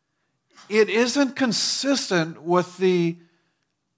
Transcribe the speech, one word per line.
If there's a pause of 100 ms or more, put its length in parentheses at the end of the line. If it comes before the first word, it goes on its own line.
(680)
It
isn't
consistent
with
the (800)